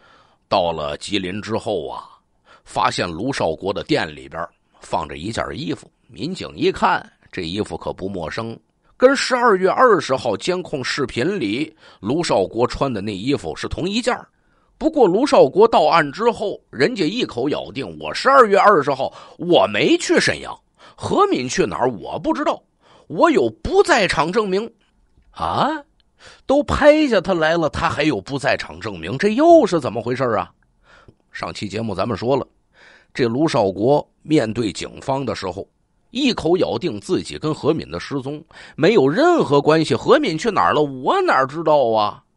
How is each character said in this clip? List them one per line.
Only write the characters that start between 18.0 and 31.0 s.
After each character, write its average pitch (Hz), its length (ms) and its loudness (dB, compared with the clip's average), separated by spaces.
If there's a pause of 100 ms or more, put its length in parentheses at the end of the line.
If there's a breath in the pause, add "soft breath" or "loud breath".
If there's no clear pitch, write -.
，“我 76 100 -6
十 - 160 -2
二 262 200 8
月 196 100 4
二 180 240 6
十 143 100 0
号 135 220 -4 (240 loud breath)
我 151 300 4
没 123 280 2
去 339 240 2
沈 76 220 -2
阳， 58 180 -14 (360 loud breath)
何 339 320 2
敏 151 200 -2
去 151 200 0
哪 82 100 -6
儿 113 100 2
我 113 300 -6
不 285 160 -2
知 262 100 -6
道， 311 160 -2 (460 soft breath)
我 254 240 2
有 131 180 2
不 320 360 2
在 254 240 2
场 156 240 0
证 214 180 0
明。” 196 180 -2 (720)
啊， 98 320 -2 (800 loud breath)
都 277 160 2
拍 302 440 4
下 208 140 2
他 160 100 -2
来 160 240 0
了， 160 140 0
他 - 180 -4
还 143 140 -4
有 147 180 0
不 135 200 -6
在 120 180 0
场 - 220 -10
证 101 180 -8
明， 85 220 -8
这 202 100 2
又 302 380 6
是 175 120 0
怎 123 140 -4
么 113 80 -6
回 120 140 -4
事 131 80 -2
啊？ 107 280 -2 (800 soft breath)